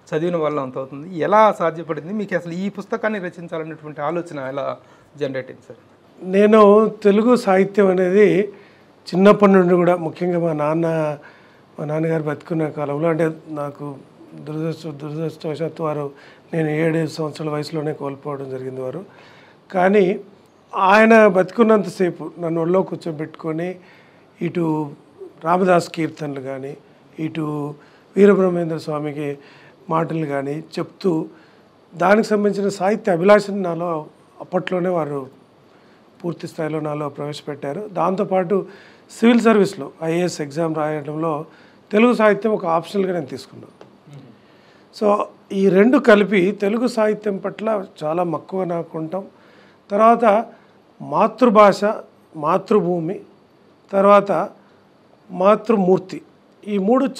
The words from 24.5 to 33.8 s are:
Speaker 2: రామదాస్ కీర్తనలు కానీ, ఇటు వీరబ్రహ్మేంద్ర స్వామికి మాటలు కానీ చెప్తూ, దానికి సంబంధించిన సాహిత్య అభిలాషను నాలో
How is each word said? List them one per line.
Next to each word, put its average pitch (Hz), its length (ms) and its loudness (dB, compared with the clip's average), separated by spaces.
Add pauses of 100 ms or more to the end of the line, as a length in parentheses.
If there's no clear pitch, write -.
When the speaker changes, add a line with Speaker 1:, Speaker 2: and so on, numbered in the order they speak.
Speaker 2:
రామదాస్ 175 460 2
కీర్తనలు 151 520 -8
కానీ, 135 360 -12 (420)
ఇటు 151 560 -6 (420)
వీరబ్రహ్మేంద్ర 180 600 4
స్వామికి 147 600 -8 (520)
మాటలు 160 360 -2
కానీ 139 340 -6
చెప్తూ, 165 680 -6 (680)
దానికి 202 320 2
సంబంధించిన 202 420 -2
సాహిత్య 208 420 -2
అభిలాషను 202 500 4
నాలో 165 440 -6 (360)